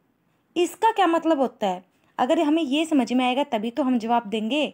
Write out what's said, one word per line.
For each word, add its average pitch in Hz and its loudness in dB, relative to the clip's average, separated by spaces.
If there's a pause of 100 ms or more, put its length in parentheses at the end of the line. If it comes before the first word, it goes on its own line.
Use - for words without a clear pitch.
(560)
इसका 349 0
क्या 392 4
मतलब 320 2
होता 233 -2
है? 180 -4 (320)
अगर 269 2
हमें 311 2
ये 294 0
समझ 262 0
में 254 2
आएगा 247 0
तभी 233 -4
तो 294 -2
हम 254 0
जवाब 233 0
देंगे 226 -2